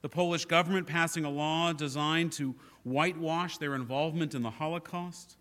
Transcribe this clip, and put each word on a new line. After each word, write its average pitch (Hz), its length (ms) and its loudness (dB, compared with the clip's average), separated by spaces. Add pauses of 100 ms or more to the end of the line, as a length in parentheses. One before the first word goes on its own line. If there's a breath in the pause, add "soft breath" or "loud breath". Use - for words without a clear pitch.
The 143 80 -6
Polish 170 360 0
government 175 420 4
passing 165 380 0
a 143 60 -2
law 156 420 2
designed 151 600 0
to 135 220 -2 (280 loud breath)
whitewash 160 720 0
their 143 160 -2
involvement 143 640 0
in 123 80 0
the 113 80 -2
Holocaust. 170 880 -6